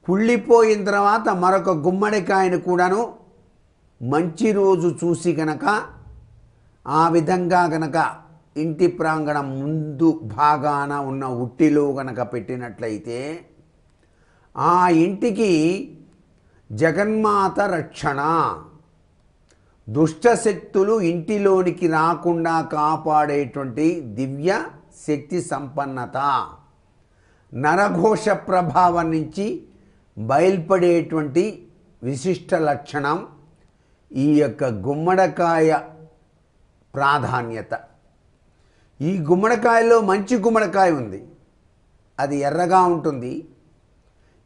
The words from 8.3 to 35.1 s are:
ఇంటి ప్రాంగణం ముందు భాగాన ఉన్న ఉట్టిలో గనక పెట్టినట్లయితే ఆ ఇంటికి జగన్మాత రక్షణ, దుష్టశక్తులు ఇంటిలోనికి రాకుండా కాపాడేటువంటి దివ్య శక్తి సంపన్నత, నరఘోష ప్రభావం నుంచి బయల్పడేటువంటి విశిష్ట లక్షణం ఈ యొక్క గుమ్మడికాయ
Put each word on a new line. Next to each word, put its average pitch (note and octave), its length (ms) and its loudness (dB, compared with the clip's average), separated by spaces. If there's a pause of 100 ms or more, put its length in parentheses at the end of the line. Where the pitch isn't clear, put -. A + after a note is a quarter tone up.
ఇంటి D#3+ 300 0
ప్రాంగణం D3+ 760 -2
ముందు D3+ 640 0
భాగాన C#3+ 680 0
ఉన్న C3+ 320 -6
ఉట్టిలో C#3 680 0
గనక C3 400 -6
పెట్టినట్లయితే A#2+ 1120 -10 (1080)
ఆ F3 320 2
ఇంటికి G3 600 2 (1200)
జగన్మాత G3+ 880 0
రక్షణ, D#3 920 -2 (1300)
దుష్టశక్తులు G3 1120 0
ఇంటిలోనికి F#3 880 0
రాకుండా E3 720 0
కాపాడేటువంటి D3+ 1400 -2
దివ్య C#3 640 -4 (440)
శక్తి D3+ 340 -4
సంపన్నత, C3+ 1040 -4 (1080)
నరఘోష F3+ 760 0
ప్రభావం F3 840 0
నుంచి D#3+ 540 -6 (540)
బయల్పడేటువంటి E3 1500 0 (340)
విశిష్ట C#3+ 520 -4
లక్షణం D3+ 720 -2 (840)
ఈ D3 280 2
యొక్క C#3+ 240 -2
గుమ్మడికాయ D#3+ 1160 0 (1120)